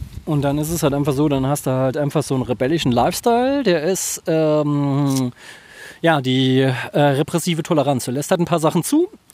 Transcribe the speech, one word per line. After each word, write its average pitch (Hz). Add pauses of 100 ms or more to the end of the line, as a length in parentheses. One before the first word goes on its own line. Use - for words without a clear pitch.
(260)
Und 147
dann 143
ist 151
es 170
halt 139
einfach 143
so, 147
dann 135
hast 143
du 135
halt 131
einfach 147
so 135
einen 127
rebellischen 127
Lifestyle, 233
der 175
ist, -
ähm, 143 (680)
ja, 160
die, 131
äh, 131
repressive 151
Toleranz. 143
Du 131
lässt 135
halt 180
ein 175
paar 170
Sachen 156
zu 330 (260)